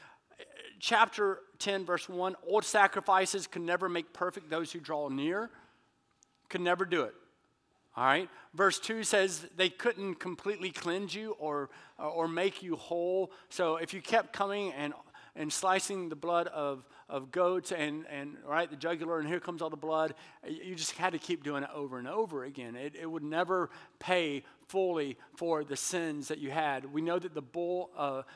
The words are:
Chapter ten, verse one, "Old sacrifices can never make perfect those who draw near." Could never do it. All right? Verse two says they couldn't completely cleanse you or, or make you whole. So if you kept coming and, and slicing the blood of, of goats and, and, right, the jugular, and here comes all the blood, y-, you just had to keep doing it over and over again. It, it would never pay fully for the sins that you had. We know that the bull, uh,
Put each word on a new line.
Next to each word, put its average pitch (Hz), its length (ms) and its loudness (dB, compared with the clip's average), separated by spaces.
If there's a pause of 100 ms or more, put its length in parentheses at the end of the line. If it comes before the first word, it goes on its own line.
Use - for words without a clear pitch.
(800)
Chapter 208 600 4 (200)
ten, 196 280 0
verse 175 200 0
one, 185 300 -2 (100)
"Old 202 200 4
sacrifices 190 800 6
can 170 180 -6
never 175 240 2
make 170 240 -2
perfect 175 380 -4
those 160 220 -2
who 170 60 -10
draw 147 300 -4
near." 165 400 -2 (1000)
Could 185 100 -4
never 175 240 4
do 170 200 2
it. 107 100 -6 (840)
All 120 80 2
right? 156 240 6 (240)
Verse 185 260 4
two 220 260 -4
says 185 420 4 (100)
they 185 140 4
couldn't 196 460 -2
completely 185 540 -4
cleanse 170 440 -4
you 214 240 -6
or, 147 320 -4 (280)
or 165 300 -2
make 185 340 0
you 170 140 -2
whole. 180 560 0 (160)
So 165 280 2
if 165 180 -4
you 190 80 -8
kept 214 320 2
coming 202 400 0
and, 147 180 -4 (420)
and 156 160 -4
slicing 185 600 0
the 156 60 -6
blood 170 320 2
of, 143 360 -4 (240)
of 135 220 -6
goats 180 420 2
and, 156 380 -2
and, 143 260 -8 (100)
right, 160 220 2
the 151 80 -10
jugular, 165 420 -2
and 151 100 -2
here 175 120 0
comes 170 220 -6
all 160 80 -2
the 156 60 -6
blood, 156 380 0 (280)
y-, 160 220 -10
you 185 100 -10
just 160 180 -4
had 175 200 0
to 165 60 -2
keep 160 260 -4
doing 143 180 -2
it 143 120 -6
over 139 240 -6
and 123 100 -8
over 165 360 -2
again. 127 300 -10
It, 139 240 -8
it 165 80 -10
would 160 160 -6
never 170 480 0 (280)
pay 165 460 2 (240)
fully 170 480 0 (200)
for 165 260 0
the 143 140 -6
sins 156 520 -2
that 156 100 -4
you 143 120 -6
had. 139 400 0
We 147 120 -2
know 170 160 2
that 175 160 -6
the 147 80 -6
bull, 175 540 -4
uh, 135 260 -2 (140)